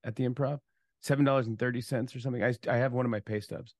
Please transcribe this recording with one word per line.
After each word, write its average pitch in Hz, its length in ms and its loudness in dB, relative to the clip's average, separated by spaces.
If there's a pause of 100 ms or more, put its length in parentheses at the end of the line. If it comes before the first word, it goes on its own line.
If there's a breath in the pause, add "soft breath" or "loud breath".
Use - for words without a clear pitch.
at 120 140 -6
the 127 120 0
Improv, 139 300 -2 (420)
seven 143 240 4
dollars 135 220 4
and 110 100 -4
thirty 123 240 0
cents 120 340 -4
or 127 40 -8
something. 123 240 -2
I, 123 100 2 (140)
I 123 100 2
have 123 160 2
one 127 140 0
of 117 40 0
my 107 100 -2
pay 110 180 -4
stubs. - 400 -10